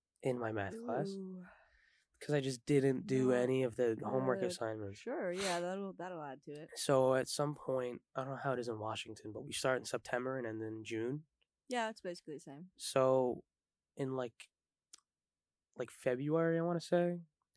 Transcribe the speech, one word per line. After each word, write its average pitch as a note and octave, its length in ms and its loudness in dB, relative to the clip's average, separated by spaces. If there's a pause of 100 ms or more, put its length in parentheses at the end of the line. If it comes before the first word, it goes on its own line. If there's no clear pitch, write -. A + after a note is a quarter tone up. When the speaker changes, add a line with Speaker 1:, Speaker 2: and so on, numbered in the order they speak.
(220)
Speaker 1:
in B2+ 160 2
my A2+ 120 -2
math G2+ 320 -4
class. G3 260 -2
Speaker 2:
Ooh. F#3+ 360 -8 (760)
Speaker 1:
'Cause - 160 -2
I C#3+ 60 4
just C3 240 -4
didn't C3+ 420 4
do C3 220 4
Speaker 2:
No. B2+ 60 6
Speaker 1:
any B2+ 300 4
of A2+ 120 -2
the A#2 260 4
homework C3 400 2
Speaker 2:
Uh, - 40 2
Speaker 1:
assignments. A2 520 -4
Speaker 2:
sure, A#3 340 -4
yeah, F#3 280 0
that'll, F#3+ 320 -4
that'll F3+ 300 -8
add C#3 220 -10
to D3 80 -10
it. D3 240 -12
Speaker 1:
So C3 380 4
at C3 140 2
some D3 260 0
point, B2+ 460 -2 (140)
I C3 80 -2
don't C3+ 80 -4
know B2+ 120 -6
how C#3 120 0
it A#2+ 40 0
is A#2+ 100 -4
in A2 100 -4
Washington, G#2+ 540 -6
but A2+ 120 -8
we C#3+ 80 -10
start C3 280 2
in A2 40 -14
September B2+ 540 -2
and A#2+ 80 -4
end A2 160 -4
in A2 200 -6
June. A#2 420 -4 (440)
Speaker 2:
Yeah, A#3 220 -2
it's A#3 100 -14
basically F3 360 -10
the E3 40 -12
same. D#3 380 -14
Speaker 1:
So C3 680 4 (540)
in, C3 180 -2
like, B2 320 -8 (1300)
like, B2 140 -6
February, D#3 680 2
I E3 40 2
wanna E3+ 180 2
say, F3 400 2 (360)